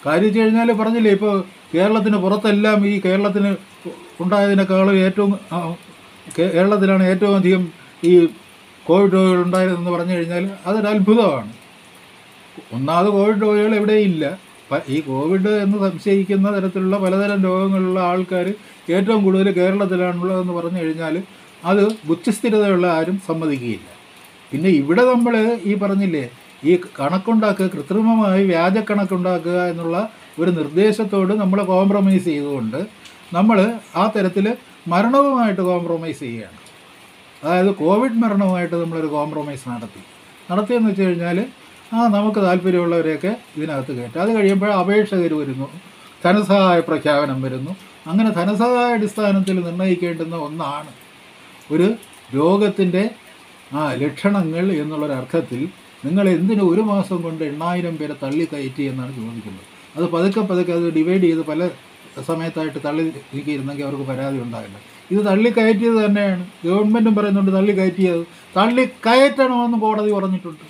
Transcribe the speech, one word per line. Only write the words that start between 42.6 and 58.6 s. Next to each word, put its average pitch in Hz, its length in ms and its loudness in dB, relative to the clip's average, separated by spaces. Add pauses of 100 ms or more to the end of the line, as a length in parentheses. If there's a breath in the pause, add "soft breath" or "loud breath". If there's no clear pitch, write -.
ഇതിനകത്ത് 143 420 -6
കയറ്റാം. 120 260 -8
അത് 220 120 0
കഴിയുമ്പോൾ 196 340 2 (100)
അപേക്ഷകർ 190 600 0
വരുന്നു, 135 280 -6 (560 loud breath)
ധനസഹായ 185 640 4
പ്രഖ്യാപനം 143 580 0
വരുന്നു. 131 260 -8 (380)
അങ്ങനെ 214 200 2 (100)
ധനസഹായ 240 580 0
അടിസ്ഥാനത്തിൽ 196 580 0 (100)
നിർണ്ണയിക്കേണ്ടുന്ന 170 720 -2 (120)
ഒന്നാണ് 143 440 -10 (840)
ഒരു 175 140 4 (480)
രോഗത്തിൻ്റെ 190 680 2 (760)
ആ 151 40 -2 (200)
ലക്ഷണങ്ങൾ 165 600 -2 (180)
എന്നുള്ളൊരർത്ഥത്തിൽ 147 800 -4 (440)
നിങ്ങൾ 180 200 0 (120)
എന്തിന് 196 340 0
ഒരു 196 120 2 (100)
മാസം 190 320 -2
കൊണ്ട് 160 260 -8
എണ്ണായിരം 170 500 -4
പേരെ 147 220 -8
തള്ളിക്കയറ്റി 143 680 -6